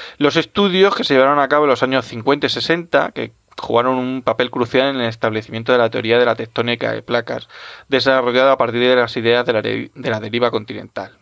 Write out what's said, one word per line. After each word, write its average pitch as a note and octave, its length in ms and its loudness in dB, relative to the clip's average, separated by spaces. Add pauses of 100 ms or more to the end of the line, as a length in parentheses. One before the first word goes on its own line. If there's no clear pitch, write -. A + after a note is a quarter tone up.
(180)
los C#3+ 180 2
estudios F#3+ 580 2
que - 100 -4
se C#3+ 100 0
llevaron C3+ 240 4
a C3+ 100 2
cabo D3 160 2
en C#3 60 4
los A#2+ 120 0
años C3 220 0
cincuenta C3+ 440 -2
y - 20 -4
sesenta, D#3+ 640 -2
que A#2 200 -8 (240)
jugaron B2 400 0
un B2+ 260 -4
papel B2 280 -2
crucial C3 440 0
en C3 60 -4
el A#2 80 -2
establecimiento A2+ 640 -4
de B2 60 4
la A#2 120 4
teoría A2+ 280 0
de B2 80 4
la A2+ 80 2
tectónica A#2 580 -4
de A2 100 -8
placas, A#2+ 460 -6 (400)
desarrollada B2+ 640 2
a C3 60 0
partir A#2 220 -2
de B2+ 140 4
las A#2+ 220 0
ideas A#2+ 300 2
de B2 60 0
la A2 100 0
de-, A2+ 320 -4
de B2 160 -6
la G#2+ 100 -4
deriva A#2 300 -2
continental, G#2+ 720 -10